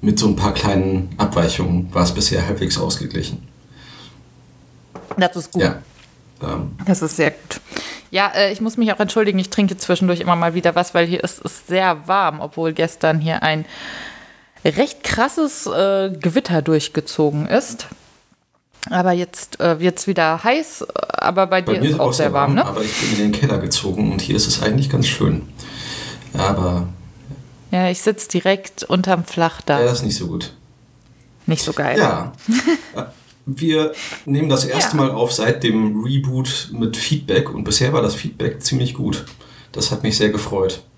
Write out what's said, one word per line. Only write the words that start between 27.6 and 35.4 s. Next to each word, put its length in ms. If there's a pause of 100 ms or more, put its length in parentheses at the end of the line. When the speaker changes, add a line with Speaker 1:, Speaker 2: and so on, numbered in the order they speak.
Speaker 2:
Ja, 180
ich 120
sitz 260
direkt 560
unterm 420
Flachdach. 540
Speaker 1:
Ja, 60
das 140
ist 60
nicht 120
so 100
gut. 260 (920)
Speaker 2:
Nicht 180
so 100
geil. 260
Speaker 1:
Ja. 380
Speaker 2:
<laughs> 40 (540)
Speaker 1:
Äh, 80 (480)
wir 420 (320)
nehmen 220
das 180
erste 300
Speaker 2:
Ja. 80
Speaker 1:
Mal 80
auf 220
seit 300